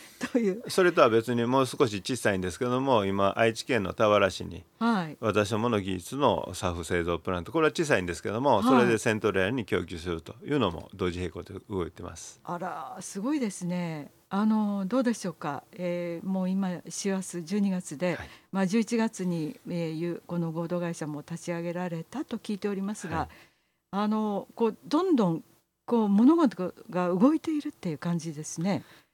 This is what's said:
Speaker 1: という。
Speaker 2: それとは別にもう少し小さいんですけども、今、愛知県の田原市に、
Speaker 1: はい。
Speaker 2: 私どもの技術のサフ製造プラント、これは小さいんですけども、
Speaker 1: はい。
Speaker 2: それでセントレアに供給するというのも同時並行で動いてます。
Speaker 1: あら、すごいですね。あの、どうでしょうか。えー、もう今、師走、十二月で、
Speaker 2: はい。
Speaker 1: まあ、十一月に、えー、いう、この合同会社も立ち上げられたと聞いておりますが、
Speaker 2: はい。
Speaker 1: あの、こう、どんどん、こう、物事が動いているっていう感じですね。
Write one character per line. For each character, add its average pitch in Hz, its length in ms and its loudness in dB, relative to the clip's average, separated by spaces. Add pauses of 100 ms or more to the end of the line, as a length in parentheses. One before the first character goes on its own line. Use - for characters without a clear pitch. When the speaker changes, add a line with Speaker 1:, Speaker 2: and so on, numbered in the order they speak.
(320)
Speaker 1:
と 254 60 2
い 208 120 2
う。 214 180 -4
Speaker 2:
そ 185 160 4
れ 175 80 6
と 175 80 6
は 131 100 8
別 113 240 4
に 117 100 2
も 131 180 4
う 127 40 0
少 135 220 2
し 101 120 -6
小 131 160 -4
さ 107 160 2
い 95 60 0
ん - 20 -2
で 92 100 -4
す 82 80 -8
け 123 80 -2
ど 127 140 0
も、 127 240 2
今、 98 320 0
愛 113 160 4
知 - 140 -12
県 117 160 0
の 90 100 -4
田 110 160 4
原 101 220 6
市 92 140 -8
に、 85 200 -12 (140)
Speaker 1:
は 220 300 0
い。 147 120 -14
Speaker 2:
私 107 300 2
ど 110 80 0
も 117 100 0
の 107 120 2
技 92 180 -4
術 127 180 -10
の 117 380 2
サ 90 180 -2
フ 85 120 -6
製 87 180 0
造 85 160 -2
プ 92 140 -6
ラ 87 80 -2
ン 82 40 -8
ト、 - 60 -14
こ 165 100 0
れ 156 60 6
は 151 60 0
小 175 120 -2
さ 139 140 2
い 90 40 0
ん 87 40 -4
で 87 80 -4
す - 80 -12
け 104 60 -6
ど 107 120 -2
も、 135 180 4
Speaker 1:
は - 20 2
い。 107 40 2
Speaker 2:
そ 131 140 6
れ 123 80 6
で 113 120 4
セ 113 140 2
ン 107 60 0
ト 104 140 2
レ 95 120 2
ア 101 60 0
に 127 140 -4
供 90 200 -2
給 87 140 -10
す 87 100 -8
る 82 140 -4
と - 120 -16 (100)
い - 60 -8
う 143 100 0
の 98 100 2
も 82 240 -8
同 92 160 -2
時 87 80 -6
並 90 120 -6
行 87 120 -12
で 95 120 -16 (140)
動 92 160 -4
い 80 60 -8
て - 140 -16
ま 85 100 -12
す。 - 300 -18
Speaker 1:
あ 175 140 -8
ら、 156 420 -10
す 196 200 -12
ご 269 140 -2
い 294 60 -2
で 214 100 -2
す 180 160 -8
ね。 170 460 -6 (180)
あ 202 160 2
の、 208 400 2
ど 240 120 0
う 269 40 4
で 240 120 0
し - 140 -8
ょ 160 40 -4
う - 20 -20
か。 143 280 -6 (100)
え 175 520 -6
ー、 - 20 -10
も 190 180 0
う 185 40 0
今、 185 400 -2
師 196 220 -4
走、 180 340 -4
十 190 140 -2
二 196 120 2
月 180 280 -4
で、 175 160 0
Speaker 2:
は - 100 -8
い。 - 40 -16 (240)
Speaker 1:
ま 190 100 0
あ、 190 40 4
十 202 120 2
一 226 180 0
月 220 300 0
に、 165 420 -2
え 170 200 -2
ー、 160 100 -6
い 170 140 -2
う、 - 140 -10
こ 175 120 -4
の 165 140 -2
合 165 160 -4
同 175 120 -2
会 170 140 -4
社 160 120 -8
も 147 140 -6
立 - 260 -12
ち 175 60 -4
上 170 100 -4
げ 170 100 -4
ら 180 160 -4
れ 165 140 -6
た 277 220 -8
と - 140 -8
聞 - 160 -6
い 190 40 -4
て 208 100 -4
お 202 60 -4
り 190 80 -4
ま 208 120 -4
す 185 140 -10
が、 165 100 -2
Speaker 2:
は 147 60 -2
い。 - 40 -8 (640)
Speaker 1:
あ 208 180 0
の、 214 460 -2
こ 226 140 2
う、 190 80 -4 (100)
ど 294 160 2
ん 381 140 4
ど 202 120 6
ん、 165 160 -2 (420)
こ 226 200 2
う、 - 20 2
物 233 280 8
事 196 360 2 (180)
が 180 180 0
動 208 260 6
い 302 60 0
て 330 120 -4
い 294 80 -2
る 294 80 -6
っ - 40 -8
て - 180 -6
い - 20 -2
う 139 60 -6
感 175 200 -2
じ 160 140 -8
で 147 100 -10
す - 180 -8
ね。 180 220 0 (320)